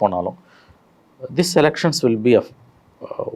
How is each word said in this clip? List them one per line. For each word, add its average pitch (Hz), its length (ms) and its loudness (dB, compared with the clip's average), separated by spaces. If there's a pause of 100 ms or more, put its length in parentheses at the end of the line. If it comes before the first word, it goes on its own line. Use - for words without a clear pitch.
போனாலும், 90 360 -2 (1000)
this 175 140 0 (100)
elections 156 440 0
will 117 200 2
be 123 140 6
a, - 40 0
uh, - 840 -18 (100)